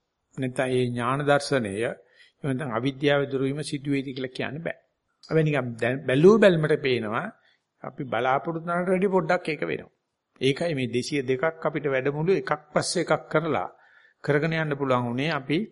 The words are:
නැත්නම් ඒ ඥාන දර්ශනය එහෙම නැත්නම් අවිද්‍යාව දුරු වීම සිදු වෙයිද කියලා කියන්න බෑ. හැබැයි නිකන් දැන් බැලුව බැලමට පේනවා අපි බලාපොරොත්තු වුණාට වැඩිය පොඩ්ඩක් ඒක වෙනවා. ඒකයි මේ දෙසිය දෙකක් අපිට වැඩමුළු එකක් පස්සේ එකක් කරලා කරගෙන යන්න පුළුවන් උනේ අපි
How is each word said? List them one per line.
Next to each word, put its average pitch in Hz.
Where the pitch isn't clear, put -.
නැත්නම් 131
ඒ 127
ඥාන 120
දර්ශනය 139
එහෙම -
නැත්නම් 135
අවිද්‍යාව 139
දුරු 131
වීම 139
සිදු 147
වෙයිද 139
කියලා 127
කියන්න 110
බෑ. -
හැබැයි 160
නිකන් 135
දැන් 117
බැලුව 156
බැලමට 160
පේනවා 123
අපි -
බලාපොරොත්තු 135
වුණාට 175
වැඩිය 185
පොඩ්ඩක් 180
ඒක 151
වෙනවා. 76
ඒකයි 151
මේ 131
දෙසිය 127
දෙකක් 127
අපිට 151
වැඩමුළු 143
එකක් 151
පස්සේ 170
එකක් 151
කරලා 151
කරගෙන 151
යන්න 156
පුළුවන් 131
උනේ 131
අපි 143